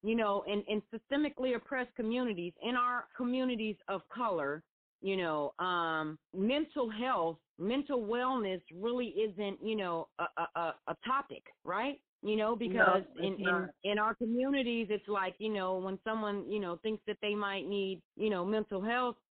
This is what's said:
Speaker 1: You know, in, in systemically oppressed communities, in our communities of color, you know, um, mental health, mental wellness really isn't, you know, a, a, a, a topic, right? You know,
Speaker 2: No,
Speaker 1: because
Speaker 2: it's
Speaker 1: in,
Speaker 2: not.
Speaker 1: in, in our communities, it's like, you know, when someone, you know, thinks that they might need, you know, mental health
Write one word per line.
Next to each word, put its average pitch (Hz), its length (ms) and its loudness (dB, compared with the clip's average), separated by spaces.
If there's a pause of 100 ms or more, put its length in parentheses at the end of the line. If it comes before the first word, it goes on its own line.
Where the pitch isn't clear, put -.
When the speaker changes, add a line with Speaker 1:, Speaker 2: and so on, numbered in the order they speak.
Speaker 1:
You 220 120 2
know, 208 320 2
in, 208 200 0
in 214 140 0 (100)
systemically 262 640 0
oppressed 247 400 -4
communities, 220 580 0 (100)
in 240 120 -2
our 247 300 0 (100)
communities 240 600 0 (120)
of 190 220 -4
color, 165 540 -2 (380)
you 190 160 0
know, 156 420 0
um, 165 580 0 (180)
mental 254 540 2
health, 208 480 0 (220)
mental 254 420 0
wellness 220 600 0 (120)
really 240 360 0
isn't, 196 540 -2
you 220 120 0
know, 175 320 -2 (120)
a, 170 60 0 (120)
a, - 220 -4
a, 165 160 -2 (120)
a 170 80 -4 (100)
topic, 262 380 -2 (200)
right? 226 360 -4 (240)
You 214 120 2
know, 214 160 2
Speaker 2:
No, 240 40 2
Speaker 1:
because 196 480 4 (120)
Speaker 2:
it's 190 240 -2
Speaker 1:
in, 196 40 -4
Speaker 2:
not. 185 260 2 (140)
Speaker 1:
in, 202 100 0
in 208 60 2
our 214 140 2
communities, 240 760 0
it's 208 160 -2
like, 190 320 0
you 220 120 0
know, 190 260 0
when 190 260 -2
someone, 214 440 -2
you 208 120 0
know, 175 240 -2
thinks 220 240 -2
that 208 140 -2
they 208 120 0
might 196 340 -2
need, 190 320 0 (160)
you 214 140 0
know, 180 160 2
mental 208 360 0
health 240 340 0 (180)